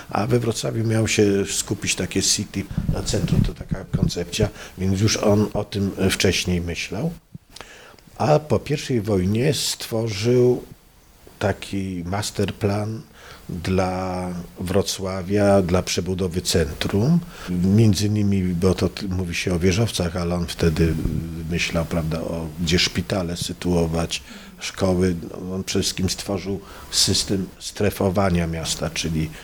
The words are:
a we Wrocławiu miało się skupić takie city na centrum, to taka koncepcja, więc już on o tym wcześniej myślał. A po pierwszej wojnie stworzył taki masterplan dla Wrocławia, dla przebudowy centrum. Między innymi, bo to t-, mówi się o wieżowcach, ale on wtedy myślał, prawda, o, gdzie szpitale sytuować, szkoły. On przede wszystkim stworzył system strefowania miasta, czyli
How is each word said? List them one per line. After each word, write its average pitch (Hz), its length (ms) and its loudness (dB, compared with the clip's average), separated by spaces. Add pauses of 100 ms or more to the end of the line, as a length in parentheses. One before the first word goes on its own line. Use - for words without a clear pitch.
a - 180 0
we 127 120 4
Wrocławiu 117 440 -2
miało 110 240 2
się 101 380 4
skupić - 500 -2
takie 95 260 -2
city - 420 0 (300)
na 98 100 -4
centrum, - 380 2
to - 120 2
taka - 320 -6 (120)
koncepcja, 87 520 0 (280)
więc 95 240 0
już 110 160 4
on 104 360 4
o 104 100 -2
tym 98 280 -2 (200)
wcześniej 90 500 2
myślał. 90 500 -4 (1080)
A 151 220 4
po 151 200 2
pierwszej 135 420 -2
wojnie 107 520 2
stworzył 113 1080 2 (760)
taki 95 640 -2
masterplan 104 960 -2 (480)
dla 92 800 -2 (300)
Wrocławia, 95 1040 2
dla 90 220 2
przebudowy 90 580 -2
centrum. 101 800 2 (300)
Między 98 580 4
innymi, 101 360 2
bo 90 320 2
to 92 140 2
t-, - 180 -8
mówi 90 280 -2
się - 180 -2
o 87 60 2
wieżowcach, 90 560 2
ale 87 200 0
on 85 120 -2
wtedy 82 460 2 (560)
myślał, 82 360 -2
prawda, 80 360 -2
o, 82 260 -6 (140)
gdzie 85 180 4
szpitale 87 580 -2
sytuować, 85 840 0 (360)
szkoły. 92 560 0 (380)
On 95 100 -4
przede 95 200 -2
wszystkim 92 260 -2
stworzył 98 500 -4 (320)
system 95 560 0 (120)
strefowania 92 880 0
miasta, 82 420 -4
czyli - 400 -2 (140)